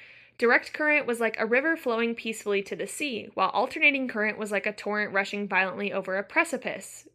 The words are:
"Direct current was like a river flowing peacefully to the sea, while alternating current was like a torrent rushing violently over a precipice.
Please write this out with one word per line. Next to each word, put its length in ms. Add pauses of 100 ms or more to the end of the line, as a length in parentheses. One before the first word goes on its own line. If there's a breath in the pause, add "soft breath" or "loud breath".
(380 loud breath)
"Direct 360
current 320
was 140
like 180
a 80
river 300
flowing 400
peacefully 460
to 160
the 100
sea, 460
while 160
alternating 580
current 300
was 140
like 160
a 40
torrent 400
rushing 340
violently 460
over 240
a 80
precipice. 920